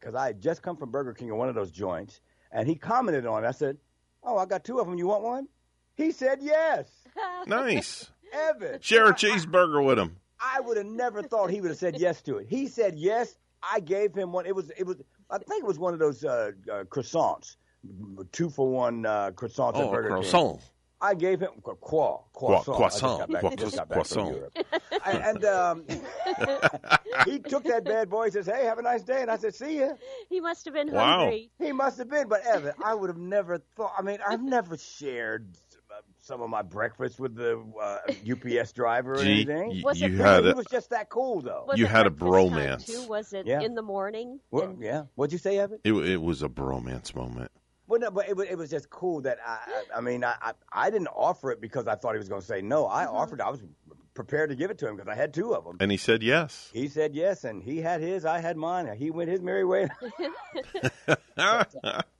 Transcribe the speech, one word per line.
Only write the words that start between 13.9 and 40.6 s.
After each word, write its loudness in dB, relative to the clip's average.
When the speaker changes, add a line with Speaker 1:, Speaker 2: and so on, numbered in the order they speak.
Speaker 1:
him -4
one. -2
It -2
was, -4
it -4
was, -4
I -4
think -4
it -4
was 0
one 0
of -4
those, 2
uh, 0
uh, -4
croissants, -2
two -2
for 0
one, 0
uh, 0
croissants -2
at 0
Speaker 3:
Oh, 0
Speaker 1:
Burger 0
King. 2
Speaker 3:
croissant. 0
Speaker 1:
I 2
gave 0
him -4
qu-, -10
qua-, 0
Speaker 3:
Qua-, 4
Speaker 1:
croissant. 0
I 8
just -6
Speaker 3:
croissant. 0
Speaker 1:
got -4
back, -2
Speaker 3:
Qua-, 0
Speaker 1:
just -4
got -4
back 0
from -4
Speaker 3:
croissant. -2
Speaker 1:
Europe. -10
And, 0
and, 0
um, 2
<laughs> 0
he 0
took -2
that 2
bad 0
boy 0
and 0
says, -4
"Hey, 0
have 0
a -6
nice 0
day." 0
And -2
I 2
said, -2
"See -4
ya." 2
Speaker 2:
He -2
must -4
have -10
been -2
Speaker 3:
Wow. 6
Speaker 2:
hungry. 0
Speaker 1:
He -2
must 0
have -8
been. 0
But, 2
Evan, 2
I 0
would -2
have -6
never -2
thought, -4
I 0
mean, -4
I've -2
never 0
shared -6
some -10
of -6
my -2
breakfast -4
with -4
the, -2
uh, -4
U -2
P -2
S -2
driver 0
or 0
Speaker 3:
Gee, 6
Speaker 1:
anything. -2
Speaker 3:
y-, -6
Speaker 2:
Was 0
Speaker 3:
you 2
Speaker 2:
it 0
Speaker 3:
had 8
Speaker 1:
He 8
Speaker 3:
a 8
Speaker 1:
was -4